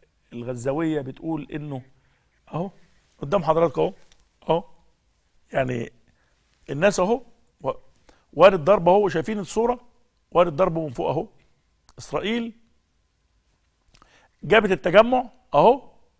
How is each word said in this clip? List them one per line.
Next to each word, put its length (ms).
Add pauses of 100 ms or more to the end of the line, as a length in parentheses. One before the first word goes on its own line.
(340)
الغزاوية 680
بتقول 500
إنه 300 (720)
أهو 180 (460)
قدام 260
حضراتكم 380
أهو، 120 (560)
أهو، 140 (920)
يعني 380 (760)
الناس 300
أهو 220 (400)
و-، 100 (600)
وارد 300
ضرب 260
أهو، 200
شايفين 300
الصورة؟ 400 (520)
وارد 240
ضرب 220
من 120
فوق 200
أهو. 180 (720)
إسرائيل 540 (1900)
جابت 280
التجمع 580 (240)
أهو، 380 (280)